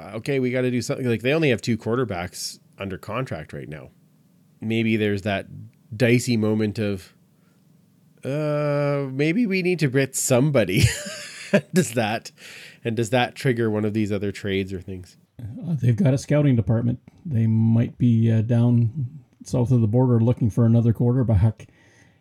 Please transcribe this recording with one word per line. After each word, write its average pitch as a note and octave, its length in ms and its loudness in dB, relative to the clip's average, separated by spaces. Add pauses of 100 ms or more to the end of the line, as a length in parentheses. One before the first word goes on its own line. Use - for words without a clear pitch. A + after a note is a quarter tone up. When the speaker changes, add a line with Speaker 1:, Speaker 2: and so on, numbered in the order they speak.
(160)
Speaker 1:
okay, C3+ 260 -4
we B2+ 100 0
gotta B2+ 180 0
do B2 120 -2
something"? C3 260 -6
Like, A2 140 0
they B2+ 120 0
only D#3 180 2
have G#2+ 100 0
two A#2 160 -2
quarterbacks G#2+ 840 -6 (180)
under F#2+ 200 -10
contract G#2 560 -10
right C#2 160 -12
now. C#2+ 220 -16 (680)
Maybe A2+ 380 0
there's G#2 240 0
that G2 260 -4 (480)
dicey A#2+ 400 2
moment G#2+ 440 0
of, G2+ 340 -6 (1120)
uh, C#3+ 840 -2
maybe D#3+ 360 0
we F#3+ 140 0
need F3+ 180 0
to D3+ 80 2
get C3 280 0
somebody. B2 760 2
<laughs> - 840 -4
Does E3+ 200 2
that, A2+ 380 -4 (520)
and A2+ 140 -4
does A2+ 140 0
that B2 240 0
trigger A#2 360 0
one G#2+ 140 0
of G#2 80 -2
these G#2+ 180 0
other G2+ 220 -2
trades G2 400 -4
or F2+ 80 -8
things? F2+ 340 -14 (260)
Speaker 2:
Uh, E3 400 -8
they've A#2+ 140 2
got C3+ 180 2
a C#3 40 0
scouting C#3+ 400 2
department. A#2+ 420 0 (260)
They A2+ 220 0
might A2+ 500 2
be, A#2 320 4
uh, A2 120 2
down A#2+ 800 0 (240)
south B2+ 260 0
of B2 80 4
the A2+ 80 2
border B2 320 4
looking A#2 300 2
for A#2 160 2
another A#2 260 4
quarterback. A2+ 760 0 (540)